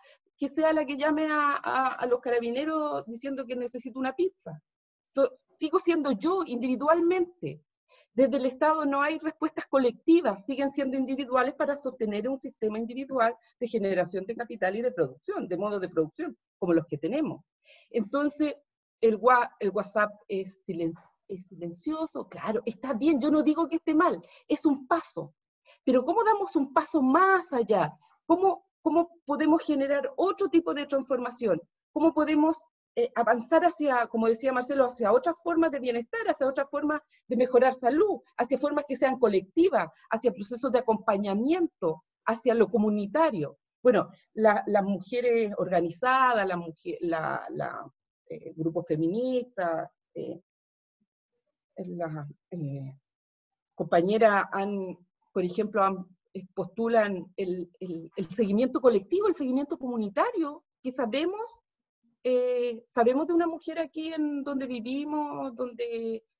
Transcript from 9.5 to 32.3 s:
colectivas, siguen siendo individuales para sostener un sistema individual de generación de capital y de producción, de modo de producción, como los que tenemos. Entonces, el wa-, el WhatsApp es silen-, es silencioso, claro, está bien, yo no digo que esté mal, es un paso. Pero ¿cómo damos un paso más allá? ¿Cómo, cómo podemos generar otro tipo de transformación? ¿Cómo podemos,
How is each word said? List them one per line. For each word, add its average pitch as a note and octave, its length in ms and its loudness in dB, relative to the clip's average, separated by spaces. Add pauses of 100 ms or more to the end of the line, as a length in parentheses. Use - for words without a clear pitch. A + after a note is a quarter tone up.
colectivas, C4+ 800 2
siguen C#4 260 -2
siendo C4+ 260 -2
individuales B3+ 580 0
para - 220 -2
sostener G#3+ 520 -4
un C4+ 120 -4
sistema A3 380 -6
individual A#3+ 580 -2 (240)
de A#3+ 80 -4
generación F#3+ 580 -2
de A3+ 80 -8
capital A3+ 420 -4
y A#3 60 -4
de B3 80 0
producción, G3 560 -4
de F3 100 -4
modo G3+ 220 -4
de F#3 100 -6
producción, F3 480 -4 (220)
como F3 140 0
los E3 140 2
que D#3 120 -8
tenemos. G#3+ 460 -4 (460)
Entonces, C#4+ 640 -2 (460)
el A3 160 4
wa-, A#3+ 420 4
el G3+ 120 0
WhatsApp G#3 400 0 (180)
es F#3+ 380 -6
silen-, E3 280 -4 (320)
es F#3 200 -12
silencioso, G3 840 -8
claro, - 360 -4
está C4 280 -6
bien, C4+ 280 2
yo D4 100 0
no D4+ 120 4
digo D#4 260 2
que E4 80 -4
esté D#4+ 180 -2
mal, D4+ 260 4 (260)
es - 180 -2
un C#4 220 2
paso. - 480 -4 (500)
Pero B3+ 200 4
¿cómo G4+ 200 2
damos G4+ 320 0
un C#4 160 0
paso D#4+ 300 0
más F4 500 4
allá? G#3 400 0 (340)
¿Cómo, F#4 420 2 (140)
cómo E4 420 0
podemos D4+ 380 2
generar C#4 540 0
otro F#4+ 320 0
tipo E4 260 2
de C#4+ 120 -4
transformación? B3 720 -2 (320)
¿Cómo D#4 200 4
podemos, D4+ 500 2 (340)